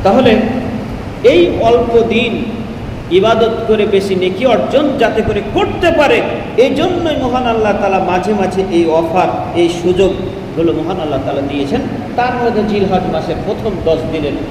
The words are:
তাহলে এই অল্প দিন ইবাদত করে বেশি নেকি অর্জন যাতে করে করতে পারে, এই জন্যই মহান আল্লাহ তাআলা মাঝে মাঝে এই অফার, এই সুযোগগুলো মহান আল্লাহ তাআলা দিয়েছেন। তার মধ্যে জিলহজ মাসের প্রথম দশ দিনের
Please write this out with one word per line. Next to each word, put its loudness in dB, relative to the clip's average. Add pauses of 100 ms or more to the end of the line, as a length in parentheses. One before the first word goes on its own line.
তাহলে 4 (880)
এই 4
অল্প 4
দিন 0 (680)
ইবাদত 4 (120)
করে 2
বেশি 0
নেকি 0
অর্জন 2
যাতে 2
করে -2 (120)
করতে 0
পারে, 2 (340)
এই 4
জন্যই 0
মহান -2
আল্লাহ 2
তাআলা 0
মাঝে 0
মাঝে 0
এই 2
অফার, 0
এই 4
সুযোগগুলো 0
মহান -4
আল্লাহ -4
তাআলা -4
দিয়েছেন। -2 (360)
তার -2
মধ্যে 0
জিলহজ 0
মাসের -4 (100)
প্রথম -4 (140)
দশ 2 (140)
দিনের -4 (180)